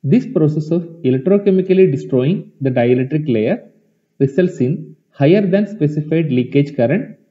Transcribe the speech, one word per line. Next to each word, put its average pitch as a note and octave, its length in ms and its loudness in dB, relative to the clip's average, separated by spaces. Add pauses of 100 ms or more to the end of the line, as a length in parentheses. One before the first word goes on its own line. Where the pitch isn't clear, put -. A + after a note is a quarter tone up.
This G#3+ 220 2
process D#3 440 0
of E3+ 120 0 (240)
electrochemically F#3 840 2
destroying C3+ 720 -2
the C3 120 -2
dielectric B2+ 600 0
layer A2+ 380 -2 (480)
results F3+ 400 0
in - 380 -4 (140)
higher F3 360 4
than G3 180 0
specified D3+ 680 -2
leakage C3 420 0
current C#3 420 -2 (140)